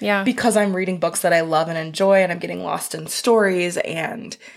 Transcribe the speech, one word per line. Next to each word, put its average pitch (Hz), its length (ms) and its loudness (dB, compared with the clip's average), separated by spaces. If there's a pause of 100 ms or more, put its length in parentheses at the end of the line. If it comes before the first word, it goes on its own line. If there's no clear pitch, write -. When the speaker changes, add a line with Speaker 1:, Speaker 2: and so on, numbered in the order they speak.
Speaker 1:
Yeah. 202 240 0
Speaker 2:
because 233 320 2
I'm 202 180 2
reading 185 240 -2
books 165 220 -2
that 175 120 2
I 170 100 4
love 160 260 0
and 165 100 -4
enjoy, 190 460 2
and 175 80 0
I'm 175 80 -6
getting 175 240 -8
lost 170 280 -6
in 160 140 -10
stories. 185 720 2
And - 600 -6 (200)